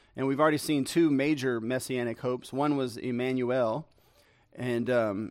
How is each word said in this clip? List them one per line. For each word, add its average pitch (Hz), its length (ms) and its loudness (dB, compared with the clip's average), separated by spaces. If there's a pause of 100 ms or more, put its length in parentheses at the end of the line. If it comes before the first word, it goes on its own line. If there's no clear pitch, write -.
(180)
And 131 80 0
we've 135 140 0
already 156 160 6
seen 139 300 0
two 165 240 4
major 135 500 0
messianic 120 600 -4
hopes. 127 300 -4
One 143 280 0
was 123 180 -4
Emmanuel, 127 880 -2 (680)
and, 120 340 -2
um, 110 420 0